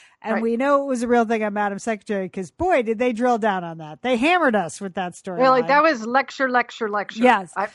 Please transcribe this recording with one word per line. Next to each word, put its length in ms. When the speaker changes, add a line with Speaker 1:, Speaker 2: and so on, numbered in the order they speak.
Speaker 1:
And 140
Speaker 2:
Right. 80
Speaker 1:
we 140
know 260
it 40
was 160
a 40
real 180
thing 180
on 100
Madam 260
Secretary, 500
'cause, 200
boy, 320
did 160
they 140
drill 260
down 280
on 140
that. 240
They 120
hammered 400
us 240
with 140
that 220
story. 260
Speaker 2:
Well, 200
that 220
was 220
lecture, 440
lecture, 400
lecture. 340
Speaker 1:
Yes. 340
Speaker 2:
I, 180